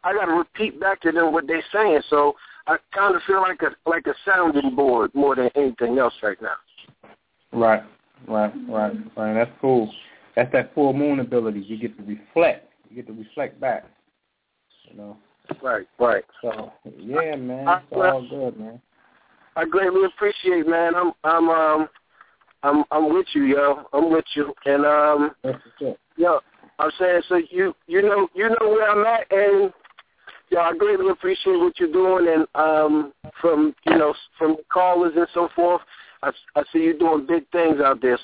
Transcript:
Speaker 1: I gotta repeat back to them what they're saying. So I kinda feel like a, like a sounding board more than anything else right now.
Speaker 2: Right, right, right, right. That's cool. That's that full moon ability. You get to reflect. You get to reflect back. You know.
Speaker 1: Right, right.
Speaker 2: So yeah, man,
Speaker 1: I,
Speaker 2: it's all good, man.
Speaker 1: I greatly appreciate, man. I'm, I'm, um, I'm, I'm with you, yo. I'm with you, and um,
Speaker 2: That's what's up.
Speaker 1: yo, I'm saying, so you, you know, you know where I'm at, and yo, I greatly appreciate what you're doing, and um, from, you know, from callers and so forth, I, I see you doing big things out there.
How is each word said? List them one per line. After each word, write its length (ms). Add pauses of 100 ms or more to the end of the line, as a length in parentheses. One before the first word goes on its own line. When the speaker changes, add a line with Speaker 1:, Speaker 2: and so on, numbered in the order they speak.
Speaker 1:
I 80
gotta 200
repeat 480
back 220
to 100
them 200
what 140
they're 260
saying. 360
So 280 (320)
I 80 (180)
kinda 320
feel 140
like 220
a, 260
like 180
a 80 (100)
sounding 520
board 380
more 200
than 220
anything 420
else 240
right 180
now. 140 (1000)
Speaker 2:
Right, 300 (460)
right, 240 (160)
right, 240 (240)
right. 180
That's 160 (100)
cool. 320 (440)
That's 160
that 220
full 180
moon 280
ability. 400
You 180
get 180
to 80
reflect. 680 (180)
You 80
get 120
to 40
reflect 480
back. 240 (1040)
You 60
know. 200 (460)
Speaker 1:
Right, 240 (120)
right. 260 (180)
Speaker 2:
So 300 (260)
yeah, 380
man, 320
Speaker 1:
I, 100
Speaker 2:
it's 140
all 360
good, 300
man. 220 (760)
Speaker 1:
I 80
greatly 400
appreciate, 640
man. 260
I'm, 180 (120)
I'm, 240
um, 400 (760)
I'm, 280
I'm 240
with 180
you, 120
yo. 400 (100)
I'm 160
with 240
you, 180 (140)
and 180
um, 460 (120)
Speaker 2:
That's 160 (200)
what's 140
up. 60 (180)
Speaker 1:
yo, 240 (380)
I'm 200
saying, 300
so 120 (100)
you, 240 (120)
you 160
know, 320
you 160
know 180
where 220
I'm 160
at, 240
and 420 (800)
yo, 100
I 160
greatly 320
appreciate 480
what 240
you're 100
doing, 380
and 260
um, 580 (280)
from, 340 (120)
you 100
know, 180 (220)
from 220 (120)
callers 460
and 160
so 240
forth, 240 (420)
I, 100 (220)
I 160
see 100
you 180
doing 280
big 240
things 300
out 220
there. 220